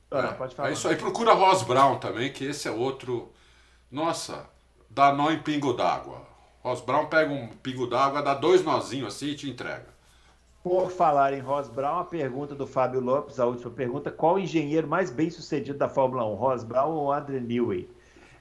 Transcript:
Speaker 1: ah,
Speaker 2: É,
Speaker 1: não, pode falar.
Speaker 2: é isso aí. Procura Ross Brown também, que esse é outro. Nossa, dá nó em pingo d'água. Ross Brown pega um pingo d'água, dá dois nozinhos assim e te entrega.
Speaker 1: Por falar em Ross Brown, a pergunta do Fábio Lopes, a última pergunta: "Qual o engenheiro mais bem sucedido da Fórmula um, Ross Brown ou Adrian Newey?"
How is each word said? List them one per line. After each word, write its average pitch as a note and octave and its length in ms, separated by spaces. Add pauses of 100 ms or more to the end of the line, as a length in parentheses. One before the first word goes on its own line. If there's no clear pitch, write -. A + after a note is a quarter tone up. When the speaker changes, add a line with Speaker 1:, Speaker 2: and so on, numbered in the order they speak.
(120)
Speaker 1:
ah, C#3+ 80
Speaker 2:
É, - 20
Speaker 1:
não, A#2+ 120
pode C3 220
falar. C#3 140
Speaker 2:
é - 40
isso - 140
aí. D#3+ 80
Procura G#3+ 380
Ross F#3+ 300
Brown B2+ 360
também, A#2 320
que C3+ 140
esse C#3+ 220
é B2+ 40
outro. B2 600 (600)
Nossa, D#3 560 (420)
dá C#3 240
nó C#3+ 180
em D#3 100
pingo C#3+ 320
d'água. D2 540 (360)
Ross B2 180
Brown D3 260
pega D#3 240
um B2 180
pingo B2+ 380
d'água, C#3 340
dá C#3 120
dois D#3 300
nozinhos B2 520
assim C#3 120
e D3 80
te C#3+ 140
entrega. F2 380 (760)
Speaker 1:
Por F3+ 280
falar D3 420
em C#3 60
Ross C#3 300
Brown, C#3 300
a - 60
pergunta C#3+ 480
do C3+ 140
Fábio B2+ 320
Lopes, C3 400
a A#2+ 60
última A#2+ 260
pergunta: C#3 400
"Qual E3 240
o G3+ 40
engenheiro D#3 480
mais F3 220
bem D3+ 200
sucedido C#3 480
da C#3 120
Fórmula B2+ 360
um, G#2+ 100
Ross A#2+ 280
Brown C3 280
ou D3 200
Adrian C#3 300
Newey?" A#2 480 (520)